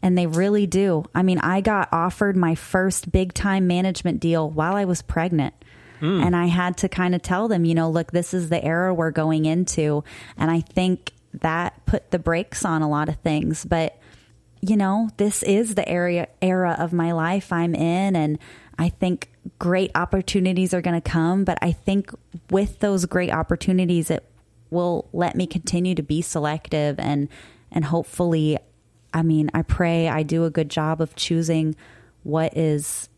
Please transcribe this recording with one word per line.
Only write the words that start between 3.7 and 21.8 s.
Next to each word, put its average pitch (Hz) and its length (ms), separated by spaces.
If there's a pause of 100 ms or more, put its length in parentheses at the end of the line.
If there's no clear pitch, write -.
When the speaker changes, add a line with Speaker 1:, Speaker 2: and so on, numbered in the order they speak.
Speaker 1:
deal 165 280
while 156 280
I 202 100
was 180 160
pregnant. 165 500 (480)
Speaker 2:
Mm. 165 260
Speaker 1:
And 175 100
I 175 100
had 180 320
to 190 100
kinda 180 300
tell 196 300
them, 185 160
you 165 100
know, 165 160
"Look, 165 220
this 175 220
is 175 160
the 170 140
era 175 300
we're 160 160
going 156 360
into." 156 580 (320)
And 160 140
I 165 100
think 185 520 (280)
that 165 460
put - 240
the 185 80
brakes 165 460
on 160 180
a 151 60
lot 151 200
of 156 120
things. 156 440
But, 165 320 (640)
you 196 160
know, 202 400
this 202 260
is 214 320
the 196 140
area, 175 380 (160)
era 185 360
of 165 140
my 170 200
life 170 400
I'm 170 220
in. 180 420
And 151 220 (400)
I 170 120
think - 400 (280)
great 185 360
opportunities 185 800
are 180 80
gonna 170 180
come. 170 440
But 180 180
I 175 100
think 196 380 (400)